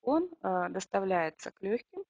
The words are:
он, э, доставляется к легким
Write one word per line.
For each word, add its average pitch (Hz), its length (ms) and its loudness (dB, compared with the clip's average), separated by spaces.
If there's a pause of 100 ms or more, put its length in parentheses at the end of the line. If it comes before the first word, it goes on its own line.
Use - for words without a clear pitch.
он, 330 260 2 (140)
э, 180 260 0
доставляется 185 800 -2
к - 120 -18
легким 247 480 -4